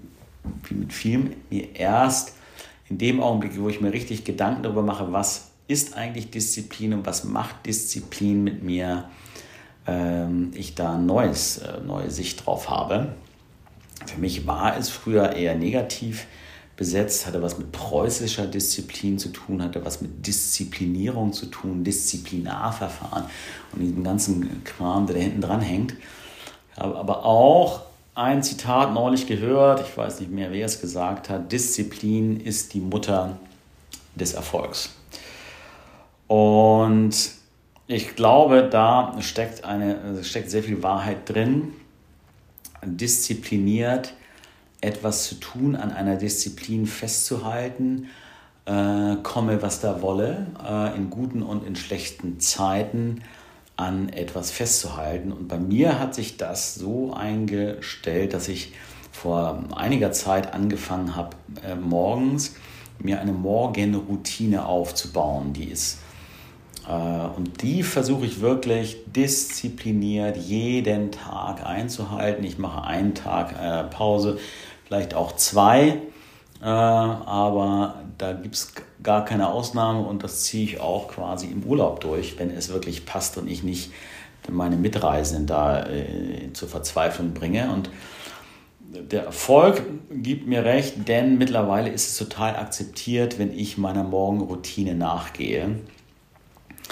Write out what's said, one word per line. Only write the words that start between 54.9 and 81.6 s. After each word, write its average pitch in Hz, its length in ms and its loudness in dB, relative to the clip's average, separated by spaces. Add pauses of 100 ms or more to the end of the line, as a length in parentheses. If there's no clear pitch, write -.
Und 95 160 -8
bei 85 100 -4
mir 120 400 4
hat 131 160 -2
sich 107 220 -8
das - 400 -4
so 123 380 -4
eingestellt, 101 1200 -2
dass 90 160 -4
ich - 240 -6 (400)
vor 85 500 0 (140)
einiger 110 340 2
Zeit 95 420 0
angefangen 92 640 -2
habe, 85 220 -6 (280)
äh, 92 100 -6
morgens 107 800 2 (440)
mir 98 220 -2
eine 101 100 0
Morgenroutine 101 1300 0
aufzubauen. 73 880 0
Die 73 160 -6
ist, - 300 -4 (880)
äh, 82 40 -6
und 85 720 -4
die 170 220 2
versuche 131 420 0
ich 98 140 -4
wirklich 113 580 2 (100)
diszipliniert 104 1300 0
jeden 104 720 0
Tag 95 540 -8
einzuhalten. 104 800 -4
Ich 87 120 -6
mache 90 280 -4
einen 98 280 0
Tag, 82 480 -2
äh, 82 220 0
Pause, 104 560 2 (460)
vielleicht 95 280 -2
auch 87 220 -2
zwei, 120 600 8 (640)
äh, 110 40 -8
aber 104 1300 2 (220)
da 92 140 -4
gibt's 95 420 -6
g-, - 80 -14 (220)
gar 104 220 4
keine 98 240 2
Ausnahme 113 580 0
und 101 160 -4
das - 220 -4
ziehe 110 180 -2
ich - 160 -4
auch 87 300 -2
quasi 92 380 -6
im - 160 -6